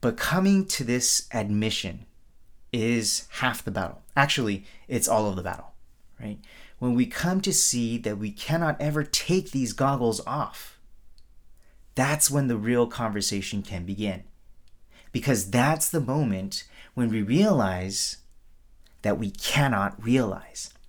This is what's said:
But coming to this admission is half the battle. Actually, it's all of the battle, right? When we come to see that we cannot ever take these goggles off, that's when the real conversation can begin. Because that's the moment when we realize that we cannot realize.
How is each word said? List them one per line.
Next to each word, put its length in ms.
But 160
coming 500
to 180
this 480
admission 720
is 580
half 340
the 80
battle. 300
Actually, 500
it's 220
all 180
of 80
the 80
battle, 300
right? 180
When 160
we 100
come 360
to 120
see 460
that 180
we 140
cannot 500
ever 220
take 480
these 220
goggles 520
off, 540
that's 340
when 160
the 100
real 300
conversation 760
can 220
begin. 380
Because 400
that's 380
the 120
moment 600
when 140
we 140
realize 960
that 160
we 140
cannot 680
realize. 720